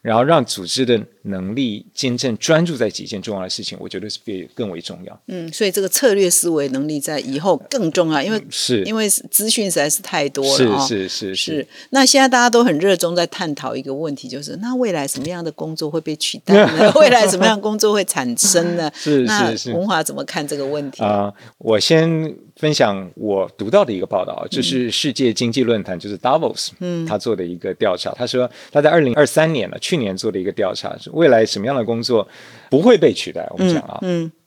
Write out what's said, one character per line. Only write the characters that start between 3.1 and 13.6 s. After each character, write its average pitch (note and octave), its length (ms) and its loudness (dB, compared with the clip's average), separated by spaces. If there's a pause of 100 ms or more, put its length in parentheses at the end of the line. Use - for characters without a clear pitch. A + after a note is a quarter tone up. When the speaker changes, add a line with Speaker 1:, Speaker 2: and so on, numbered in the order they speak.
Speaker 1:
重 G#2 140 -6
要 F#2+ 80 -6
的 F#2 40 -10
事 G#2 140 -8
情， - 180 -10
我 G2 80 -12
觉 F#2+ 120 -8
得 G#2 100 -10
是 - 140 -10
变 F#2 280 -8
更 A2+ 160 -6
为 E2+ 120 -8
重 E2+ 240 -14
要。 - 240 -18
Speaker 2:
嗯， E3+ 240 -10
所 A3 120 -2
以 G3 60 2
这 G3 100 -2
个 F#3+ 80 -2
策 A3 260 2
略 F#3+ 140 2
思 F3 200 2
维 D3 220 0
能 C3+ 180 -4
力 D3+ 100 -4
在 D3 220 -6
以 C3+ 180 -6
后 E3+ 180 2 (140)
更 A3 220 0
重 E3 180 2
要， D3 100 2
因 F#3+ 120 -2
为， A3 40 -2
Speaker 1:
嗯， - 140 -6
是。 - 320 0
Speaker 2:
因 G#3 140 -4
为 G#3+ 120 0
资 - 400 -2
讯 A3 180 0
实 F3 100 -2
在 D3 120 2
是 - 140 -2
太 D3 280 -2
多 C3+ 140 -4
了， C3+ 120 2
Speaker 1:
是， C3 80 6
Speaker 2:
哦。 A#2 240 2
Speaker 1:
是， F#2+ 200 -2
是， F#2+ 280 -6
是。 - 220 -4
Speaker 2:
是。 C3 80 -6 (240)
那 C4+ 140 4
现 C4 160 6
在 C4+ 80 6
大 B3 80 2
家 A#3+ 140 4
都 A#3+ 140 6
很 E3+ 160 2
热 F#3+ 160 4
衷 E3+ 180 -2
在 F3 140 2
探 D#3+ 260 -6
讨 B2 220 -8